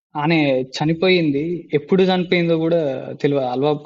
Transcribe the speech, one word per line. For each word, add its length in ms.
ఆమె 460
చనిపోయింది, 1120
ఎప్పుడు 280
చనిపోయిందో 540
కూడా 560
తెలియదు. 320
అల్వా-, 420